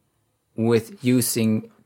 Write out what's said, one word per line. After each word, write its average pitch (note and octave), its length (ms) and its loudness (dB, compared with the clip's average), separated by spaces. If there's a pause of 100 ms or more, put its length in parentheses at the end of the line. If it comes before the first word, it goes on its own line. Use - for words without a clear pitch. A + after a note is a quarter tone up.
(560)
with A2+ 480 0
using A#2+ 640 0 (160)